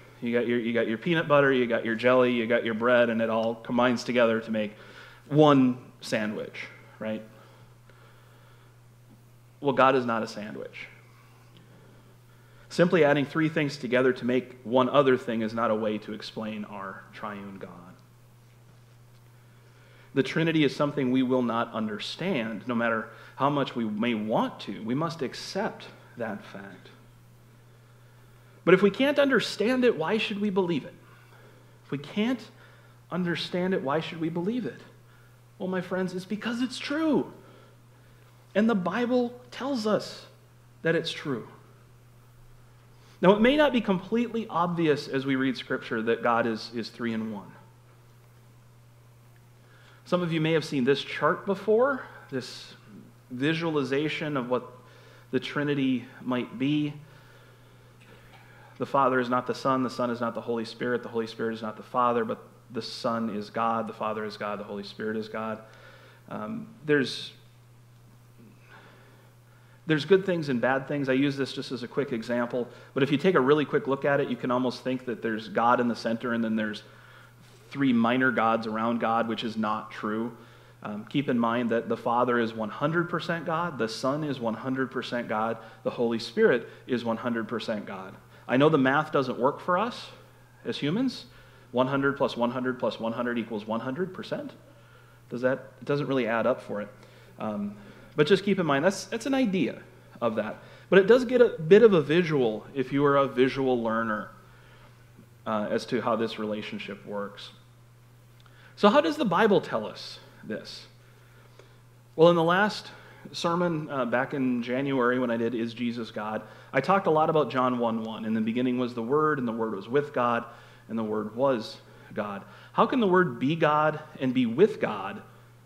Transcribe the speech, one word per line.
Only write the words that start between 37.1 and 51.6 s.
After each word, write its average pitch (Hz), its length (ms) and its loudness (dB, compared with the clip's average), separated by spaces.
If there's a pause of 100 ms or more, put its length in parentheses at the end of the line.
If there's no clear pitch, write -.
And 214 160 2
the 233 60 2
Bible 233 580 0 (160)
tells 233 380 -4
us - 380 -2 (560)
that 165 120 2
it's 165 180 -2
true. 120 360 -6 (1700)
Now, 175 100 10
it 208 100 4
may 254 140 6
not 302 160 6
be 247 100 2
completely 220 680 -2
obvious 165 580 0
as 135 180 -2
we 139 120 2
read 131 180 0
Scripture - 460 -4
that 117 200 0
God 117 240 2
is, 110 300 -4
is 110 140 -6
three 117 240 -6
in 110 180 -4
one. 92 200 -12 (2500)
Some 180 160 0
of 165 120 -2
you 160 80 0
may 156 120 2
have 156 120 2
seen 139 180 -2
this 135 200 2
chart - 420 -2
before, 226 580 2 (260)